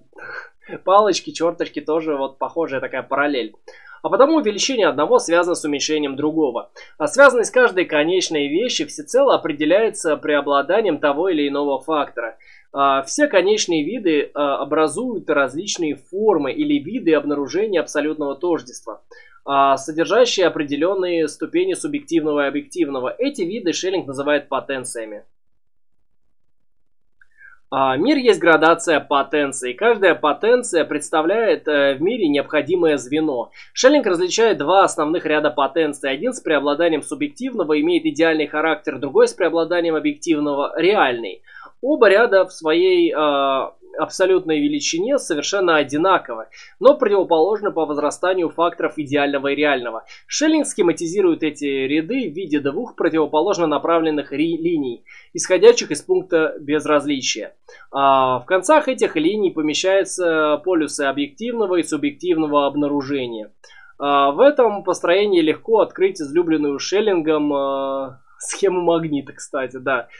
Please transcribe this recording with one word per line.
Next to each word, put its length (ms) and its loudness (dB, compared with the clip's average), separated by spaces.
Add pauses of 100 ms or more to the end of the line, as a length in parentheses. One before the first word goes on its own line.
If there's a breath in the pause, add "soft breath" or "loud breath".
(140)
<laughs> 720 -16
палочки, 460 2
чёрточки, 500 -4
тоже 340 -2
вот 220 -6
похожая 420 -4
такая 220 -6
параллель. 540 -2 (480 loud breath)
А 60 -4
потому 260 4
увеличение 520 0
одного 300 2
связано 380 2
с 100 -8
уменьшением 500 -2
другого. 560 -2 (280 loud breath)
А 80 0
связанность 440 6
каждой 340 2
конечной 600 0
вещи 380 -2
всецело 480 0
определяется 840 0
преобладанием 840 0
того 300 0
или 180 0
иного 320 -2
фактора. 580 -6 (360 soft breath)
А, 300 2
все 240 0
конечные 560 2
виды, 500 -2
а, 240 -2
образуют 720 -2
различные 680 -2
формы 580 -2
или 260 0
виды 340 -2
обнаружения 680 0
абсолютного 540 -4
тождества, 680 -6 (440 loud breath)
а, 320 2
содержащие 680 2
определённые 800 -2
ступени 460 -2
субъективного 720 -2
и 20 -2
объективного. 720 -4
Эти 240 -4
виды 320 -4
Шеллинг 340 -4
называет 400 -2
потенциями. 800 -8 (2500 soft breath)
А, 220 0
мир 220 2
есть 220 4
градация 600 4
потенций. 760 -2
Каждая 400 2
потенция 680 0
представляет, 880 0
э, 260 2
в 60 -8
мире 260 0
необходимое 680 0
звено. 540 -4 (200 loud breath)
Шеллинг 340 4
различает 520 0
два 260 4
основных 420 -2
ряда 260 0
потенций. 600 -2
Один 220 -4
с 80 -12
преобладанием 600 0
субъективного 800 -4
имеет 260 0
идеальный 420 0
характер, 520 -4
другой 300 2
с 40 -8
преобладанием 640 0
объективного — 800 -2
реальный. 680 0 (380 loud breath)
Оба 280 4
ряда 360 4
в 80 -18
своей, 640 2
а, 580 0 (240)
абсолютной 640 0
величине 580 0
совершенно 600 0
одинаковы, 720 -2 (320 loud breath)
но 160 8
противоположны 760 2
по 140 -2
возрастанию 640 -2
факторов 480 -2
идеального 520 -2
и 60 -2
реального. 500 -2 (220 loud breath)
Шеллинг 400 0
схематизирует 760 0
эти 220 -6
ряды 640 -2
в 40 -12
виде 260 -4
двух 360 -8
противоположно 720 0
направленных 640 -2
ри-, 260 -2
линий, 460 -4 (300 loud breath)
исходящих 580 4
из 100 -6
пункта 580 0
безразличия. 960 -2 (360 loud breath)
А, 480 2
в 60 -12
концах 420 2
этих 280 -2
линий 360 0
помещаются 1120 0
полюсы 380 -2
объективного 720 -2
и 80 0
субъективного 840 -2
обнаружения. 840 -4 (480 loud breath)
А, 320 2
в 80 -4
этом 440 4
построении 580 2
легко 380 2
открыть 420 0
излюбленную 580 0
Шеллингом, 720 0
а, 680 -4 (180)
схему 420 -2
«Магнита», 520 -2
кстати, 440 -8
да. 300 -4 (120 loud breath)